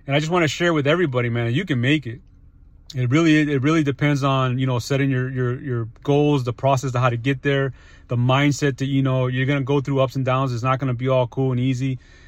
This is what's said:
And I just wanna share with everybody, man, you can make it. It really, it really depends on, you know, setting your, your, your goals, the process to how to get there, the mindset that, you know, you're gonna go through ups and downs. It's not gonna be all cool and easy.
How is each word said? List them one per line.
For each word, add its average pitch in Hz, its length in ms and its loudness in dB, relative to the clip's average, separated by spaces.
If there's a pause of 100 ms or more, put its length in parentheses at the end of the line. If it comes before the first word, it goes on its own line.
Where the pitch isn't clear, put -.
And 139 80 -2
I 151 40 4
just 156 120 -2
wanna 175 160 2
share 170 260 0
with 147 140 0
everybody, 143 420 0
man, 117 240 -2
you 180 120 -2
can 131 160 -2
make 143 260 0
it. 110 140 -12 (760)
It 127 140 -2
really, 151 420 4
it 139 100 0
really 156 220 2
depends 143 400 0
on, 131 340 0
you 131 80 -2
know, 123 140 -2
setting 139 320 0
your, 127 180 -2
your, 127 300 -4
your 120 260 -4 (180)
goals, 147 420 2
the 120 80 -2
process 135 400 0
to 123 60 -2
how 127 100 2
to 120 80 -2
get 131 240 -2
there, 139 320 0 (340)
the 123 80 -4
mindset 131 640 2
that, 135 80 -4
you 135 160 0
know, 131 240 0
you're 127 220 -2
gonna 143 140 0
go 143 200 0
through 135 180 -2
ups 131 160 0
and 135 80 -2
downs. 131 300 0
It's 117 100 -4
not 131 160 0
gonna 135 140 -2
be 127 160 -4
all 127 180 2
cool 131 240 -2
and 120 80 0
easy. 131 380 -2 (300)